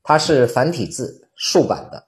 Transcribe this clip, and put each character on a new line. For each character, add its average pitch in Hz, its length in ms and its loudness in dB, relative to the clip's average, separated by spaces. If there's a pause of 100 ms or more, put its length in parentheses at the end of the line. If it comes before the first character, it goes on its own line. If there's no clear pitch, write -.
它 151 80 6
是 147 300 2
繁 127 240 0
体 135 160 -6
字， - 480 -12
竖 - 320 0
版 - 240 -6
的， - 180 -18